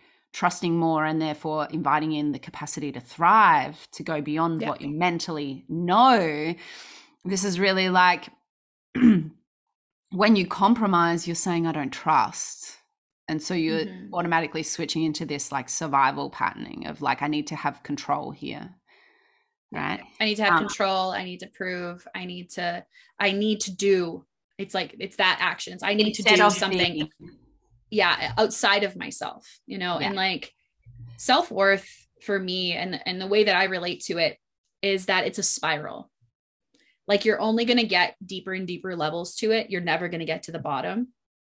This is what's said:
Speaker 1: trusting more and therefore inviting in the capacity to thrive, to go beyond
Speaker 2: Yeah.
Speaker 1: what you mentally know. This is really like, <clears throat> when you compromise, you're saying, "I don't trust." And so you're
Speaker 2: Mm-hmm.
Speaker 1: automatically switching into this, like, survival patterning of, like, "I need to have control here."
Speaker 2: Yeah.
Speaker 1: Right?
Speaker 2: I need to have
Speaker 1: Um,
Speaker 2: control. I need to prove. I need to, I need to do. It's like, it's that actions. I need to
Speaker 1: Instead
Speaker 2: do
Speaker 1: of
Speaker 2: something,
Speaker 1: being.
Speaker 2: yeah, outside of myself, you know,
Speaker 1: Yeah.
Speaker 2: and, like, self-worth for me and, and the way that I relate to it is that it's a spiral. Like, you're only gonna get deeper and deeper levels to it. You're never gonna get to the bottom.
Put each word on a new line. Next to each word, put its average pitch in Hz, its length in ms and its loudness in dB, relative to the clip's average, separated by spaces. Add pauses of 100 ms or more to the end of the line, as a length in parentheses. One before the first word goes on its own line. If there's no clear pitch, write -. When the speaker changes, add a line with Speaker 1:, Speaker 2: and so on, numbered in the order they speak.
(340)
Speaker 1:
trusting 170 440 0
more 160 280 2
and 156 160 0
therefore 156 500 -4
inviting 156 400 0
in 147 220 0
the 147 60 -8
capacity - 520 -8
to 123 80 -12
thrive, 165 920 4
to - 120 -12
go 156 180 -4
beyond 160 400 0
Speaker 2:
Yeah. 220 80 -2
Speaker 1:
what - 120 -6
you 147 80 -6
mentally 156 800 -2
know. 175 840 4 (720)
This 185 220 -2
is 180 140 -2
really 190 300 2
like, 180 380 4 (640)
<clears throat> - 0 - (1160)
when 208 240 6
you 185 120 4
compromise, 185 800 2
you're 170 80 -4
saying, 170 320 0
"I 165 40 0
don't 151 200 -6
trust." - 840 -2 (520)
And 156 140 -4
so 190 120 -6
you're 160 320 0
Speaker 2:
Mm-hmm. - 280 -12
Speaker 1:
automatically 165 500 0
switching 160 400 -4
into 156 220 -2
this, 143 260 -8
like, 131 180 -6
survival 139 600 0
patterning - 580 -6
of, - 140 -12
like, 131 200 -2
"I 143 60 -2
need 151 200 -4
to 208 80 -8
have 143 280 -6
control 147 480 -6
here." 139 440 -14 (960)
Speaker 2:
Yeah. 151 200 -6
Speaker 1:
Right? - 100 -8 (180)
Speaker 2:
I 220 60 0
need 208 100 0
to 214 100 0
have 190 80 6
Speaker 1:
Um, 165 140 6
Speaker 2:
control. 190 440 0
I 190 120 -4
need 180 180 -12
to 185 60 -14
prove. 180 680 -10
I 185 100 -10
need 180 260 -14
to, 175 320 -6 (360)
I 202 140 2
need 208 280 0
to 196 140 -6
do. 180 500 2 (320)
It's 190 160 -8
like, 180 260 -4
it's 190 180 -10
that 185 240 4
actions. 180 420 -4
I 196 100 0
need 214 200 4
to - 100 -6
Speaker 1:
Instead 214 140 6
Speaker 2:
do 214 100 8
Speaker 1:
of 202 60 6
Speaker 2:
something, 185 400 0
Speaker 1:
being. 151 160 -6 (800)
Speaker 2:
yeah, 180 480 0
outside 208 440 2
of 196 120 -4
myself, - 520 -10 (200)
you 196 100 -10
know, 180 220 -2
Speaker 1:
Yeah. 196 80 -2
Speaker 2:
and, 196 80 -4
like, 190 360 -2 (640)
self-worth 196 720 2 (360)
for 202 160 -2
me 185 340 -2
and, 175 320 -4
and 185 160 -6
the 190 60 -6
way 208 160 6
that 202 120 4
I 190 100 4
relate 180 400 -4
to 170 120 -4
it 160 220 0 (420)
is 196 240 0
that 185 220 2
it's 185 100 -6
a 202 60 -2
spiral. - 640 -4 (1000)
Like, 202 180 2
you're 214 140 4
only 220 260 2
gonna 247 200 4
get 180 300 2 (100)
deeper 185 280 -8
and 185 140 -4
deeper 180 280 -8
levels 170 400 -4
to 214 160 0
it. 226 180 0
You're 180 120 -4
never 170 280 0
gonna 165 160 -6
get 160 180 -6
to - 80 -14
the 165 80 -8
bottom. 175 540 -4 (460)